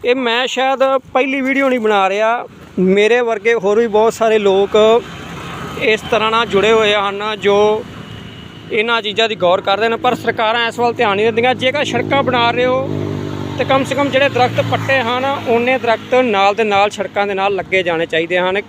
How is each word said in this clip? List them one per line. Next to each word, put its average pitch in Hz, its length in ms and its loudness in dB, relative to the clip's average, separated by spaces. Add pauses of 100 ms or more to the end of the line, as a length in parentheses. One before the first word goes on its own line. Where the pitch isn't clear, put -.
ਇਹ 247 100 2
ਮੈਂ 247 320 -2
ਸ਼ਾਇਦ 262 360 0 (300)
ਪਹਿਲੀ 262 280 0
ਵੀਡੀਓ 269 280 0
ਨਹੀਂ 254 100 0
ਬਣਾ 208 300 2
ਰਿਹਾ, 220 360 0 (340)
ਮੇਰੇ 202 420 4
ਵਰਗੇ 226 320 0
ਹੋਰ 208 260 2
ਵੀ 233 80 2
ਬਹੁਤ 214 260 2
ਸਾਰੇ 220 260 2
ਲੋਕ 196 380 2 (1040)
ਇਸ 220 200 0
ਤਰ੍ਹਾਂ 220 300 0
ਨਾਲ 226 140 0
ਜੁੜੇ 196 260 2
ਹੋਏ 220 240 4
ਹਨ 202 280 -4 (160)
ਜੋ 202 160 2 (1160)
ਇਹਨਾਂ 226 300 0
ਚੀਜ਼ਾਂ 214 280 -2
ਦੀ 214 60 -4
ਗੌਰ 180 260 2
ਕਰਦੇ 196 280 0
ਨੇ, 226 60 0
ਪਰ 240 200 0
ਸਰਕਾਰਾਂ 226 520 -2
ਇਸ 226 120 -8
ਵੱਲ 240 140 0
ਧਿਆਨ 214 220 0
ਨਹੀਂ 208 100 0
ਦਿੰਦੀਆਂ। 233 300 0
ਜੇਕਰ 254 300 -2
ਸੜਕਾਂ 262 380 0
ਬਣਾ 240 280 2
ਰਹੇ 247 140 0
ਹੋ 262 240 -2 (680)
ਤੇ 247 80 -2
ਕਮ 269 180 2
ਸੇ 262 120 -4
ਕਮ 285 140 0
ਜਿਹੜੇ 262 200 2
ਦਰਖਤ 247 320 0 (100)
ਪੱਟੇ 262 300 0
ਹਨ 247 240 -2 (240)
ਓਨੇ 240 280 2
ਦਰਖਤ 220 380 -2
ਨਾਲ 202 400 2
ਦੇ 226 80 0
ਨਾਲ 202 260 2
ਸੜਕਾਂ 202 380 -4
ਦੇ 202 60 -4
ਨਾਲ 196 220 0
ਲੱਗੇ 185 280 -2
ਜਾਣੇ 170 220 0
ਚਾਹੀਦੇ 165 340 -2
ਹਨ। 185 300 0